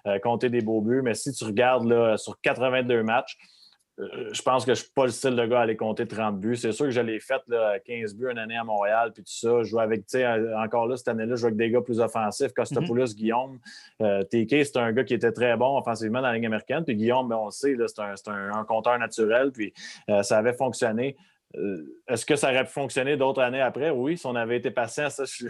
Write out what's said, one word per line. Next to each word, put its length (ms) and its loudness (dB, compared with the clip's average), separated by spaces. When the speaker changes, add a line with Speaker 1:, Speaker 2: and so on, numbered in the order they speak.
Speaker 1:
euh, 140 0
compter 320 0
des 100 2
beaux 200 0
buts. 200 2
Mais 140 0
si 160 -6
tu 140 -8
regardes 420 4
là, 300 6
sur 240 -10
quatre-vingt-deux 600 2
matchs, 320 0
euh, 340 -8
je 80 -8
pense 240 2
que 80 6
je 80 -2
suis 120 -16
pas 120 4
le 60 2
style 240 0
de 100 2
gars 140 4
à 20 4
aller 160 0
compter 300 -2
trente 320 -4
buts. 180 -2
C'est 140 -2
sûr 140 0
que 60 0
je 80 0
l'ai 200 0
fait, 280 -2
là, 320 2
quinze 360 -8
buts 160 -6
une 80 -6
année 180 -6
à 60 -2
Montréal, 500 2
puis 100 -20
tout 80 -18
ça. 320 2
Je 60 -6
jouais 140 2
avec, 180 0
tu 160 -4
sais, 80 2
euh, 340 0
encore 280 0
là, 100 -2
cette 100 -8
année-là, 280 -2
je 60 -4
jouais 80 2
avec 80 -2
des 140 2
gars 100 4
plus 200 -2
offensifs, 520 -2
Kostopoulos, 580 0
Speaker 2:
Mhm. 40 -10
Speaker 1:
Guillaume. 440 -2
Euh, 220 2
T 220 0
K, 200 4
c'est 120 -4
un 140 2
gars 120 2
qui 100 -4
était 180 2
très 240 2
bon 220 2
offensivement 440 -2
dans 60 0
la 60 2
Ligue 140 -2
américaine. 360 -2
Puis 120 -2
Guillaume, 340 2
ben, 80 -2
on 80 -2
le 60 -8
sait, 240 0
là, 120 0
c'est 140 -8
un, 140 -6
c'est 140 -12
un, 260 -6
un 100 -4
compteur 340 2
naturel, 520 2
puis, 220 -6
euh, 140 4
ça 160 2
avait 140 2
fonctionné. 640 -2
Euh, 300 -6
est-ce 180 -2
que 100 2
ça 140 2
aurait 140 2
pu 80 -12
fonctionner 440 -2
d'autres 240 2
années 220 2
après ? 300 0
Oui, 260 -2
si 80 -10
on 100 -4
avait 220 0
été 140 -4
patient, 400 -2
ça, 120 -6
je 80 -8
suis, 180 -12